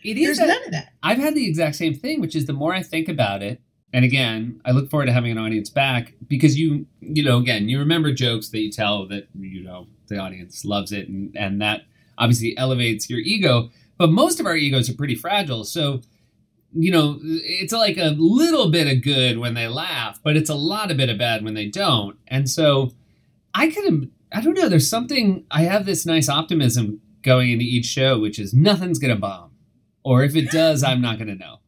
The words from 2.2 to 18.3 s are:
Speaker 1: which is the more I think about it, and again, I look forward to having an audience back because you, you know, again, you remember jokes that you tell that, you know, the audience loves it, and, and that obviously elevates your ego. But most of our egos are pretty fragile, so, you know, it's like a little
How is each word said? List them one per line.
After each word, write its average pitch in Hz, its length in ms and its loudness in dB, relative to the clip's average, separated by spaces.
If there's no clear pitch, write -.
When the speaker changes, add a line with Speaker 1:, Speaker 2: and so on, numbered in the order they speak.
Speaker 1:
which 165 160 -4
is 143 100 -2
the 147 80 -6
more 156 200 -2
I 185 80 -4
think 160 260 -4
about 104 340 -2
it, 104 180 -8
and 127 120 4
again, 120 600 -2
I 127 80 -2
look 135 180 0
forward 143 160 0
to 120 60 2
having 120 200 0
an 113 60 -4
audience 110 320 -4
back 131 440 -2
because 143 300 4
you, 147 280 -2
you 151 220 -2
know, 127 160 4
again, 113 320 0
you 135 80 0
remember 151 340 2
jokes 117 380 -2
that 113 100 -6
you 107 100 -2
tell 104 380 -2
that, 101 200 -10
you 92 240 -14
know, 90 240 -16
the 101 100 -6
audience 92 480 -12
loves 101 260 -4
it, 98 160 -8
and, 98 280 -10
and 101 260 -4
that 104 200 -2
obviously 117 400 0
elevates 123 520 -2
your 117 100 -4
ego. 143 500 0
But 165 120 4
most 294 300 2
of 254 60 -4
our 170 100 0
egos 135 340 0
are - 40 -6
pretty 135 200 -4
fragile, 160 500 -4
so, 143 380 -4
you 165 160 2
know, 151 320 2
it's 165 500 -6
like 214 240 0
a 156 220 0
little 247 520 4